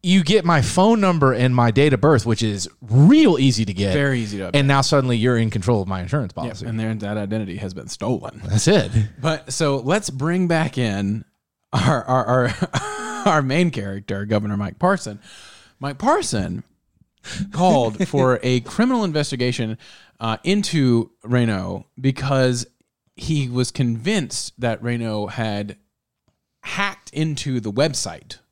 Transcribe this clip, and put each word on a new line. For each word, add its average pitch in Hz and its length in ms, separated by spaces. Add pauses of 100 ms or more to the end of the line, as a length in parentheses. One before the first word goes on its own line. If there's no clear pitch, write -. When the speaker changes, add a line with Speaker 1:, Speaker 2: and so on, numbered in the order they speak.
Speaker 1:
you 180 180
get 175 220
my 165 180
phone 208 380
number 165 320
and 123 240
my 120 160
date 135 220
of 110 80
birth, 143 240
which 117 180
is 101 240 (140)
real 156 580
easy 120 240
to 98 100
get. 95 200
Speaker 2:
Very 139 260
easy 104 200
to 92 80
Speaker 1:
And - 60
Speaker 2:
update. 143 120
Speaker 1:
now 139 160
suddenly 131 340
you're 117 220
in 113 120
control 104 320
of 90 60
my 95 140
insurance 110 340
Speaker 2:
Yeah, - 80
Speaker 1:
policy. 117 220
Speaker 2:
and 113 120
then 110 220
that 101 180
identity 101 400
has 101 160
been 69 140
stolen. - 560
Speaker 1:
That's 95 240
it. 185 240 (300)
Speaker 2:
But 156 320
so 143 240
let's 160 320
bring 170 400
back 160 280
in 104 460 (480)
our, 123 320
our, 127 220
our, 120 280 (720)
<laughs> - 0
our 156 160
main 147 300
character, 101 540
Governor 104 320
Mike 101 200
Parson. 175 420 (600)
Mike 139 180
Parson 127 680 (880)
called 143 560
Speaker 1:
<laughs> - 0
Speaker 2:
for 127 360
a 127 160
criminal 233 440
investigation, 123 760 (400)
uh, 113 240
into 156 680 (140)
Reno 107 640 (120)
because 131 680 (480)
he 143 340
was 123 220
convinced 127 880
that 117 240
Reno 113 420
had 101 520 (840)
hacked - 500
into 147 480
the 107 120
website 120 680 (140)